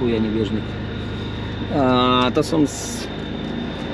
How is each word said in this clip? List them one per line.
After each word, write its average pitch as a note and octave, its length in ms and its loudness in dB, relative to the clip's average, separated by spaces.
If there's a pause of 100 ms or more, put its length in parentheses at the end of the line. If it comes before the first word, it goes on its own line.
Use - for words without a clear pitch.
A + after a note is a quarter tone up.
chuja A#2 180 2
nie A2 100 2
bieżnik. G#2+ 360 0 (1120)
A B2+ 560 6
to D#3 80 4
są D3+ 240 2
z, - 400 -6 (880)